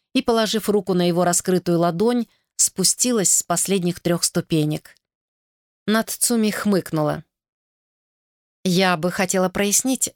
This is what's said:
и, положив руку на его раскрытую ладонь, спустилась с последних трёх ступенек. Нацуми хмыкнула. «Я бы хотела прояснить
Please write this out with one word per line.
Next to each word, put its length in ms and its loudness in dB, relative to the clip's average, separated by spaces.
и, 80 0
положив 480 0
руку 240 0
на 140 2
его 160 2
раскрытую 560 0
ладонь, 480 0
спустилась 760 0
с 100 0
последних 560 -2
трёх 240 0
ступенек. 720 -2
Нацуми 640 0
хмыкнула. 720 -2
«Я 340 2
бы 140 -2
хотела 380 0
прояснить 680 -2